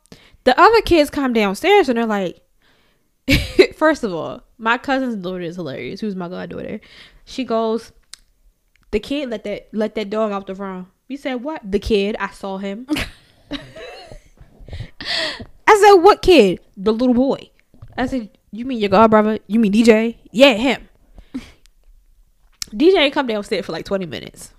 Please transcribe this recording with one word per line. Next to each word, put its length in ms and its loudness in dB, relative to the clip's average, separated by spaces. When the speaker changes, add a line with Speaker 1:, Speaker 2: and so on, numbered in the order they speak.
Speaker 1:
the 140 4
other 220 6
kids 280 4
come 240 -2
downstairs, 560 2
and 80 0
they're 80 -2
like, 340 -4
<laughs> 480 2
first 300 0
of 80 -4
all, 300 -10
my 200 -2
cousin's 380 -4
daughter 260 -8
is 160 -10
hilarious, 420 -10
who's 160 -6
my 140 -10
goddaughter. 500 -12
She 180 -10
goes, 480 -4
"The 80 -2
kid 300 -8
let 160 -10
that, 280 -12
let 220 -4
that 140 -8
dog 220 -4
out 160 -10
the 80 -10
room." 320 -12
We 100 -12
said, 260 -8
"What?" 260 -10
"The 100 -2
kid. 400 -2
I 120 -6
saw 260 -12
him." 340 -10
Speaker 2:
<laughs> 60 -4
Speaker 1:
I 120 4
said, 140 8
"What 180 6
kid?" 380 6
"The 160 0
little 220 2
boy." 340 -2
I 100 -4
said, 220 -8
"You 140 -12
mean 140 -6
your 100 -2
godbrother? 580 4
You 120 0
mean 120 2
D 120 4
J?" 340 4
"Yeah, 220 6
him." 340 -4
<laughs> 80 -12
D 160 4
J 200 2
come 160 -4
downstairs 380 -6
for, 60 -12
like, 140 -10
twenty 200 -6
minutes. 540 -14